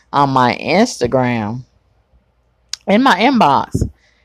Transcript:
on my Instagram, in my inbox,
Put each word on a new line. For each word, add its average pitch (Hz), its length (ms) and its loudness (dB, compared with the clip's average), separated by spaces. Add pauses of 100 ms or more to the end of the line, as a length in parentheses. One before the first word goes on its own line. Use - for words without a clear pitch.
(140)
on 143 160 2
my 127 280 2
Instagram, 123 1040 -2 (1200)
in 202 140 2
my 220 180 2
inbox, 196 680 2 (380)